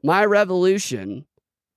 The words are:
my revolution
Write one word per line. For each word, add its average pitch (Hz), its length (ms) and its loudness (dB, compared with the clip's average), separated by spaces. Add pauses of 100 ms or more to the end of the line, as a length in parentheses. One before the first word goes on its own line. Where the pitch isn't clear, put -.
my 185 240 2
revolution 185 960 0 (520)